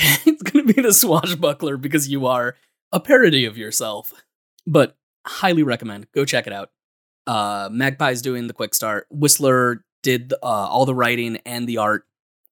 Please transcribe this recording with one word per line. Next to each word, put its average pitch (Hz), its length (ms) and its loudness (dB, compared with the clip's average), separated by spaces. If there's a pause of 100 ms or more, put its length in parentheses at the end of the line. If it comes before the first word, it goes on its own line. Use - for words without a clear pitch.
(260)
It's 311 160 4
gonna 285 240 2
be 240 160 4
the 220 120 4
swashbuckler 170 840 0
because 143 300 -2
you 139 180 -2
are 123 300 0 (380)
a 180 80 2
parody 190 440 4
of 107 120 -6
yourself. 107 560 -8 (520)
But 151 300 2 (320)
highly 175 340 0
recommend. 117 520 -4
Go 143 120 0
check 123 220 -2
it 104 60 -10
out. 101 180 -12 (560)
Uh, 104 440 -4
Magpie's 135 500 -2
doing 123 260 -6
the 117 60 -10
quick 110 200 -8
start. 107 380 -2
Whistler 131 720 2 (180)
did, 127 320 -2
uh, - 120 -2
all 113 400 0
the 131 100 0
writing 120 500 -2
and 120 220 -8
the 117 100 -6
art, 104 300 -2 (440)